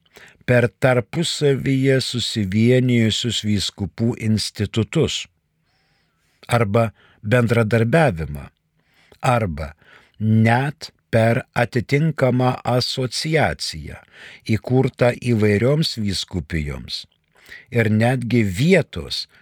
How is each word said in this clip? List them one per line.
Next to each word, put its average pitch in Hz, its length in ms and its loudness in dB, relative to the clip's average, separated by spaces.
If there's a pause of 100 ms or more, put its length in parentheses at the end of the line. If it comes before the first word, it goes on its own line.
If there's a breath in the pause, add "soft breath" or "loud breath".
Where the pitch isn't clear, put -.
(420 loud breath)
per 120 300 2
tarpusavyje 135 1300 0
susivienijusius 113 1400 0
vyskupų 104 760 -2
institutus 110 1040 -2 (1200)
arba 113 480 0 (320 soft breath)
bendradarbiavimą, 113 1200 2 (720 soft breath)
arba 87 560 -2 (420 soft breath)
net 110 760 2 (140)
per 117 460 2
atitinkamą 127 1120 0
asociaciją, 120 1300 -4 (460 loud breath)
įkurtą 123 760 0
įvairioms 117 800 0
vyskupijoms 80 1080 -6 (640 loud breath)
ir 113 220 0
netgi 120 520 2
vietos 104 840 0 (140 soft breath)